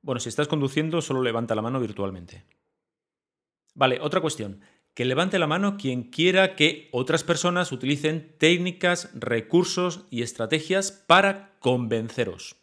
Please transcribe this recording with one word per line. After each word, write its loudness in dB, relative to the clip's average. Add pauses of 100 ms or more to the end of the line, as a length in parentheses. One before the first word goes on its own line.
Bueno, -4
si -8
estás -2
conduciendo, 0
solo -2
levanta 0
la -2
mano -4
virtualmente. -8 (1300)
Vale, 2
otra 0
cuestión. -6 (320)
Que -4
levante 0
la 2
mano 0
quien -4
quiera 4
que 2
otras 0
personas 0
utilicen -2
técnicas, 2
recursos 0
y -4
estrategias -2
para 2
convenceros. -2